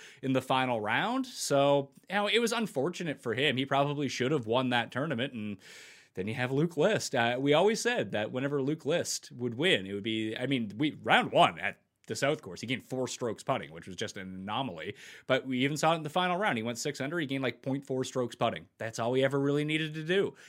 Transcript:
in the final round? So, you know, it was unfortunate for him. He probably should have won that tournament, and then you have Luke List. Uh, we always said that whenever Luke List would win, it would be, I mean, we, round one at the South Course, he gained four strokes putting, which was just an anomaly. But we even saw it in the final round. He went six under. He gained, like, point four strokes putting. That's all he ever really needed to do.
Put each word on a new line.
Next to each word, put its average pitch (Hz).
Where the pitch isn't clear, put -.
in 135
the 131
final 127
round? 185
So, 143
you 180
know, 202
it 208
was 233
unfortunate 180
for 113
him. 135
He 131
probably 143
should 123
have 131
won 123
that 120
tournament, 135
and 104
then 98
you 110
have 127
Luke 156
List. 180
Uh, 120
we 143
always 202
said 220
that 110
whenever 139
Luke 143
List 147
would 120
win, 127
it 95
would 101
be, 110
I 123
mean, 117
we, 147
round 147
one 113
at 92
the 110
South 143
Course, 90
he -
gained 117
four 127
strokes 117
putting, 98
which 82
was 92
just 104
an 98
anomaly. 95
But 131
we 131
even 139
saw 160
it -
in 160
the 147
final 180
round. 180
He 110
went 117
six 143
under. 147
He 165
gained, 135
like, 123
point 139
four 131
strokes 120
putting. 107
That's 113
all 117
he 131
ever 135
really 143
needed 156
to 156
do. 180